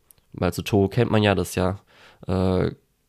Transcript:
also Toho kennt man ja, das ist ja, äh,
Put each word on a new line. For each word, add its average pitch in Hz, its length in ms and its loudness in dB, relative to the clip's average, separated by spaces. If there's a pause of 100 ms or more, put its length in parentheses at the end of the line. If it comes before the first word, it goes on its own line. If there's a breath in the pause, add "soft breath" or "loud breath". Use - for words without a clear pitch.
(380)
also 90 220 -2
Toho 98 280 2
kennt 117 220 0
man 107 120 2
ja, 101 120 4
das 90 160 -4
ist - 40 -10
ja, 92 240 -2 (480 soft breath)
äh, 92 460 0 (360)